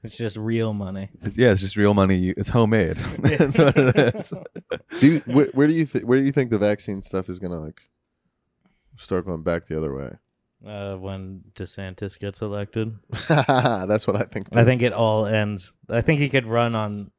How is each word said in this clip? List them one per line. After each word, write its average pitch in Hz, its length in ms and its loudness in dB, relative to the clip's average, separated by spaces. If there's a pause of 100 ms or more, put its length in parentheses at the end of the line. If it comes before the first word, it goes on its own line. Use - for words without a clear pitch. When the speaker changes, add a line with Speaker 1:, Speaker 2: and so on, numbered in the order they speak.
Speaker 1:
It's 110 120 -14
just 110 200 -6
real 110 360 -2
money. 98 360 -8 (120)
Speaker 2:
It's, - 160 -8
yeah, 120 140 6
it's 95 100 4
just 98 160 -6
real 104 160 6
money. 95 240 4
You, 90 200 0
it's 104 120 -4
homemade. 107 480 2
<laughs> - 220 -8
That's 139 380 2
what 143 200 6
it 127 380 4
is. 196 180 -10 (280)
Speaker 3:
<laughs> - 380 -12
Do 135 80 8
you, 156 180 6
where, 131 220 4
where 139 200 2
do 156 60 2
you 165 120 2
thi-, 127 200 -6
where 127 140 2
do 135 60 0
you 139 60 0
think 131 200 0
the 110 60 0
vaccine 104 440 -2
stuff 95 280 -6
is 90 100 -10
gonna, 87 200 -8
like, 78 220 -14 (1160)
start 90 280 -4
going 82 180 -8
back 85 220 -2
the 80 120 -6
other 76 160 -4
way? 67 220 -10 (500)
Speaker 1:
Uh, 101 300 -10
when 95 480 -12 (100)
DeSantis 95 640 -12
gets 101 240 -10
elected. 107 540 -6 (140)
Speaker 3:
<laughs> - 180 -10
That's 120 800 2
what 98 80 0
I 107 80 0
think, - 280 -8
too. 113 80 2
Speaker 1:
I 117 40 8
think 123 180 4
it 120 120 2
all 110 320 2
ends. 104 480 -2 (160)
I 117 120 0
think 147 200 2
he 143 80 0
could 127 180 0
run 117 280 0
on 104 440 -6